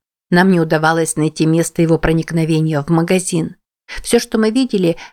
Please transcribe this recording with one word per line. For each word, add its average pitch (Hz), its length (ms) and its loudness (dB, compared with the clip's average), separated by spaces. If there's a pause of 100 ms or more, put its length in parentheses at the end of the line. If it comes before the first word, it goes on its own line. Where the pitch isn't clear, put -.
(300)
Нам 185 220 4
не 180 80 4
удавалось 160 560 0
найти 156 300 -2
место 160 360 0
его 165 160 2
проникновения 160 840 0
в 139 80 -8
магазин. 170 680 -2 (460)
Всё, - 180 0
что - 180 -4
мы 214 120 2
видели, 214 460 0 (180)